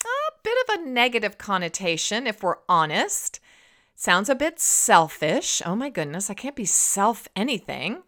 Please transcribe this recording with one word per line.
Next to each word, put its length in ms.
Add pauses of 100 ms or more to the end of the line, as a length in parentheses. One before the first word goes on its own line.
(440)
bit 120 (120)
of 120
a 80
negative 500
connotation, 920
if 140
we're 160 (100)
honest. 720 (560)
Sounds 320
a 60
bit 240
selfish. 1080
"Oh 120
my 140
goodness, 400
I 40
can't 220
be 80
self 720
anything," 720